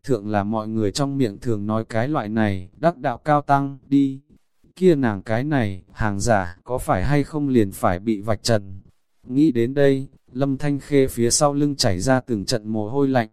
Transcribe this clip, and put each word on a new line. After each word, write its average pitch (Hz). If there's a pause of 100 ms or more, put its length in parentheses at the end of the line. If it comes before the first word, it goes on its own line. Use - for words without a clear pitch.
Thượng 104
là 104
mọi 107
người 110
trong 139
miệng 104
thường 104
nói 110
cái 117
loại 139
này, 104
đắc 165
đạo 123
cao 147
tăng, 139
đi. 135 (560)
Kia 180
nàng 113
cái 113
này, 113 (100)
hàng 104
giả, 98
có 123
phải 104
hay 143
không 147
liền 110
phải 95
bị 104
vạch 104
trần. 98 (460)
Nghĩ 139
đến 120
đây, 139 (240)
Lâm 135
Thanh 143
Khê 139
phía 117
sau 143
lưng 147
chảy 98
ra 131
từng 107
trận 107
mồ 107
hôi 139
lạnh. 123